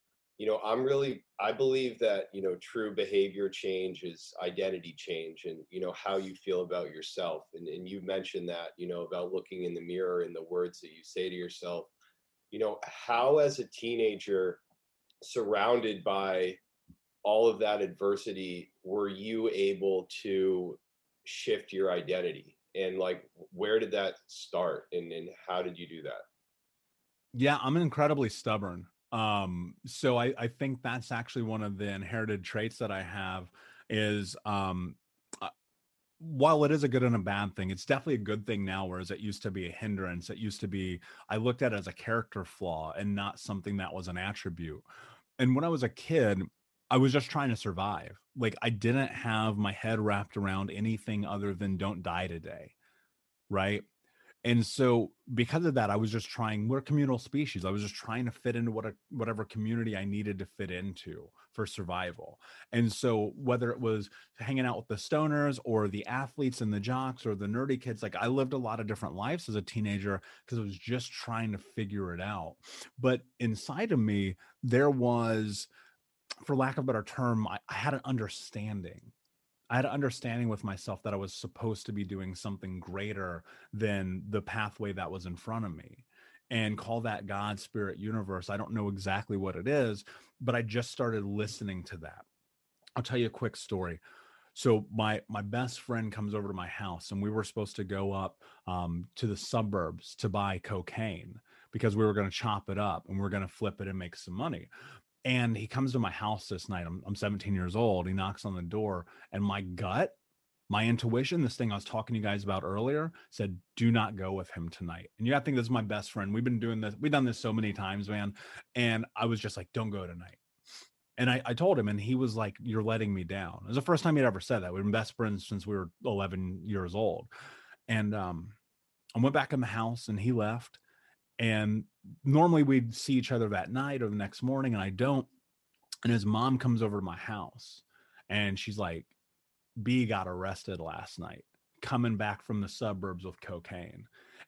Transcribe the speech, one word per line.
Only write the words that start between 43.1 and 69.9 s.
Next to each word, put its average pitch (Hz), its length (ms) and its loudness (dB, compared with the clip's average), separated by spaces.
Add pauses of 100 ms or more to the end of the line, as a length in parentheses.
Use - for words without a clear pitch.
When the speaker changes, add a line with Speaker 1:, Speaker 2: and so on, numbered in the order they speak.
Speaker 2:
not 101 260 -4
something 101 380 -4
that 87 160 -4
was 90 140 -6
an 90 100 -4
attribute. 87 640 -6 (560)
And 127 180 6
when 147 80 2
I 170 40 2
was 156 140 2
a 117 60 4
kid, 104 540 4 (480)
I 127 80 8
was 131 140 8
just 135 180 2
trying 143 200 0
to 113 60 2
survive. 95 600 -4 (180)
Like, 117 260 2
I 117 80 4
didn't 117 380 4
have 110 480 0
my 104 160 2
head 110 280 0
wrapped 101 360 0
around 98 340 0
anything 107 540 -2
other 98 300 -2
than 95 220 0
"Don't 92 260 -2
die 87 260 -2
today," 80 440 -10 (800)
right? 101 320 2 (640)
And 120 200 6
so 120 460 6 (240)
because 143 320 4
of 147 80 4
that, 110 160 4
I 101 60 4
was 107 160 2
just 110 180 -4
trying, 110 380 0
we're 131 100 2
a 135 40 -2
communal 139 360 2
species. 135 460 -4
I 95 60 0
was 101 120 0
just 101 140 -6
trying 117 280 -4
to 120 60 -2
fit 120 240 -2
into 117 160 0
what 110 160 -2
a, 104 80 -6 (160)
whatever 110 340 -2
community 110 520 -2
I 95 80 -2
needed 101 340 -2
to 95 80 -6
fit 95 240 -6
into 90 580 -8 (240)
for 107 140 -2
survival. 90 720 -6 (320)
And 117 180 6
so 107 460 2
whether 120 360 2
it 117 80 -6
was 110 280 0 (300)
hanging 131 260 0
out 120 120 0
with 110 100 -8
the - 80 -4
stoners 147 720 2
or 110 240 4
the 101 180 -4
athletes 127 540 -2
and 107 120 2
the 104 80 2
jocks 127 460 -2
or 107 80 2
the 101 120 -4
nerdy 127 320 0
kids, 120 240 -6
like, 104 120 -4
I 104 140 0
lived 131 240 2
a 139 60 0
lot 113 220 -2
of 107 60 -4
different 101 300 -4
lives 139 320 -4
as 107 80 -2
a 104 40 0
teenager 101 640 0 (240)